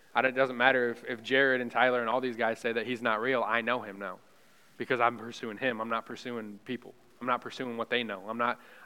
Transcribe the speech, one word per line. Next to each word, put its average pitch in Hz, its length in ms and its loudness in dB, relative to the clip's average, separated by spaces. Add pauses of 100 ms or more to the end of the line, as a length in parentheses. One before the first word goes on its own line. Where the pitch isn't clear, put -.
(160)
I 117 80 6
don't, 131 80 2
it 123 40 -8
doesn't 127 220 2
matter 123 320 6
if, 117 140 -8
if 120 180 -6
Jared 127 400 4
and 120 100 -6
Tyler 123 300 4
and 113 80 0
all 123 100 2
these 127 160 -2
guys 113 220 0
say 117 140 -2
that 113 160 -2
he's 120 160 -4
not 110 180 2
real. 123 220 0
I 110 180 0
know 120 220 -2
him 98 160 -12
now 95 180 -8 (600)
because 120 220 0
I'm 120 200 2
pursuing 113 380 -10
him. 120 220 0
I'm 113 100 -4
not 113 180 -2
pursuing 110 580 -10
people. - 300 -8 (260)
I'm 123 60 -6
not 123 140 2
pursuing 120 360 -8
what 113 140 -4
they 120 120 2
know. 101 240 -6
I'm 113 120 -4
not, 120 200 0 (260)